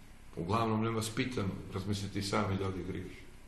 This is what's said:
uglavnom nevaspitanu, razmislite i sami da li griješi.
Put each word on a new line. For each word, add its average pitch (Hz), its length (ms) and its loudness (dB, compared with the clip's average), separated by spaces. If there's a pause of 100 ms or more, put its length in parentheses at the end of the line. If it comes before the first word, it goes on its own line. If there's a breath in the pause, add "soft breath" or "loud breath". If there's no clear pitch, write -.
(360)
uglavnom 110 480 4
nevaspitanu, 113 680 0 (240)
razmislite 98 460 0
i 101 40 2
sami 98 340 2
da 95 100 0
li 90 200 -2
griješi. - 340 -6 (260)